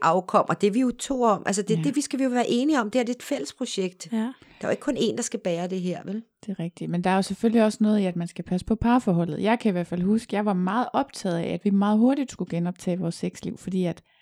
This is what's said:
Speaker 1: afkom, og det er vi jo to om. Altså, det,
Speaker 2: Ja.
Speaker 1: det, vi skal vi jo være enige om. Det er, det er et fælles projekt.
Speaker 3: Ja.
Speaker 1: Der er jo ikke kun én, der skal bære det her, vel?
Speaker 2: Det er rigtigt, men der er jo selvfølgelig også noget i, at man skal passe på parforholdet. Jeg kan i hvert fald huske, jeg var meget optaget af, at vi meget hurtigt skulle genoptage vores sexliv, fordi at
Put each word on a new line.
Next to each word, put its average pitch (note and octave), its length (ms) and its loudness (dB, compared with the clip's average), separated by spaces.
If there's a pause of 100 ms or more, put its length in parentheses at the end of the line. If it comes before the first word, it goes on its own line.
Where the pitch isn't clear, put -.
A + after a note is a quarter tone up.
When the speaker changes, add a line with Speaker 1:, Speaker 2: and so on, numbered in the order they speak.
Speaker 1:
afkom, F3+ 460 2
og - 120 -2
det G3+ 60 4
er G#3 40 4
vi A3 100 0
jo B3+ 180 2
to B3+ 240 -4
om. G#3+ 240 2
Altså, G3+ 160 0
det, - 160 0
Speaker 2:
Ja. D#3+ 40 0
Speaker 1:
det, B3+ 140 0
vi D4 40 0
skal C#4 180 -4
vi C4+ 60 0
jo C4 60 2
være B3 200 0
enige C4+ 300 2
om. G#3+ 100 -2
Det B3 80 0
er, B3+ 40 2
det A#3 100 -2
er B3 60 -6
et - 40 -16
fælles - 300 -6
projekt. F#3 600 -6
Speaker 3:
Ja. A3+ 40 -2
Speaker 1:
Der A3+ 160 -4 (300)
er - 60 -6
jo - 20 2
ikke - 120 0
kun B3 140 -2
én, G#3 200 0
der A#3 60 -4
skal - 180 -6
bære F3 280 -2
det F#3 120 -6
her, F3 240 -4
vel? G#3 180 -8 (240)
Speaker 2:
Det G#3 40 -8
er F#3+ 100 -8
rigtigt, E3 300 -8
men F3 140 0
der F3+ 60 2
er F#3+ 60 4
jo G3 60 4
selvfølgelig A3 420 2
også G#3+ 160 0
noget G#3+ 200 4
i, G3 40 2
at F3+ 120 -2
man F3 120 -4
skal - 160 -10
passe F3+ 220 -4
på A3+ 80 2
parforholdet. F#3 680 2
Jeg A3 160 2
kan A#3 100 0
i G3+ 40 2
hvert F3 140 -2
fald F3 160 -2
huske, G#3 340 0
jeg G#3 80 0
var G#3 100 2
meget F#3 380 0
optaget G3+ 460 -2
af, E3+ 140 -2
at F3 120 -4
vi G3+ 60 2
meget G3+ 280 4
hurtigt C4 320 4
skulle - 200 -6
genoptage F3 480 -2
vores E3+ 160 -2
sexliv, - 440 -8
fordi F#3 260 -2
at E3+ 180 -6 (200)